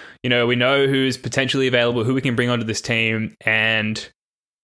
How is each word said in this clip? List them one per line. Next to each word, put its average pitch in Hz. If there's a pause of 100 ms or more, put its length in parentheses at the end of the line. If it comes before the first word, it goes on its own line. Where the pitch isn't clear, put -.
(220)
You 127
know, 120
we 123
know 135
who's 131
potentially 131
available, 120
who 127
we 131
can 127
bring 120
onto 117
this 110
team. 113 (120)
And 110 (580)